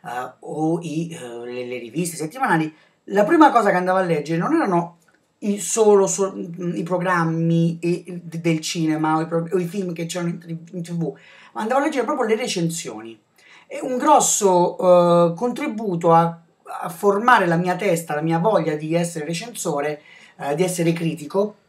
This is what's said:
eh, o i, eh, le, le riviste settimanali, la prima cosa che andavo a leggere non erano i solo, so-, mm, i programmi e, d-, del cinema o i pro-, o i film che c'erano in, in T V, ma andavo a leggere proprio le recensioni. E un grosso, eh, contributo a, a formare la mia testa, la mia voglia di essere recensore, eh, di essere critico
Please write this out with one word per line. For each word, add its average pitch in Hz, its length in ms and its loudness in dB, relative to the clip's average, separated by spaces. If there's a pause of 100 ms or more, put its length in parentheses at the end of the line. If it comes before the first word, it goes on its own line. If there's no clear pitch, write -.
eh, 127 340 -10
o 160 400 -2
i, 165 300 -6
eh, 120 340 -14
le, 123 220 -8
le 123 120 -10
riviste 143 380 -6
settimanali, 160 580 -2 (300)
la 202 200 2
prima 311 260 6
cosa 220 200 4
che 180 60 0
andavo 185 220 0
a 190 40 2
leggere 165 360 -2
non 226 160 -2
erano 180 440 -2 (400)
i 202 200 -4
solo, 208 480 4
so-, 196 280 -2
mm, 175 420 -6
i 185 60 -4
programmi 165 960 0
e, 175 280 -2
d-, 170 320 -12
del 165 220 0
cinema 156 560 -2
o 160 40 0
i 165 60 -4
pro-, 165 240 -2
o 190 80 0
i 175 80 -2
film 180 260 -6
che 165 140 -8
c'erano 175 240 -4
in, 165 280 -10 (140)
in 180 100 -10
T 170 100 -10
V, 165 200 -4 (400)
ma - 80 -8
andavo 247 200 0
a 294 40 0
leggere 277 200 -2
proprio 262 220 -2
le 220 100 2
recensioni. 131 840 -6 (460)
E - 160 -12
un 254 160 -4
grosso, 196 800 4
eh, 175 560 6
contributo 214 800 0
a, 165 260 4 (220)
a - 260 -10
formare 202 580 4
la 165 100 2
mia 180 200 0
testa, 170 380 -2
la 151 80 -4
mia 165 160 0
voglia 170 380 2
di 156 180 -6
essere 165 320 -4
recensore, 165 720 -6 (380)
eh, 143 160 -4
di 160 80 0
essere 170 300 0
critico 165 640 -4 (120)